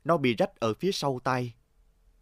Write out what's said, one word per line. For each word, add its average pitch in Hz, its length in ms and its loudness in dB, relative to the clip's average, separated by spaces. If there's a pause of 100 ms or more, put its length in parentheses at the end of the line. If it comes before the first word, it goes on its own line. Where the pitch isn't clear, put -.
nó 170 120 2
bị 131 180 2
rách - 260 -2
ở 110 140 0
phía 185 180 -2
sau 135 320 -4
tai. 123 300 -2 (680)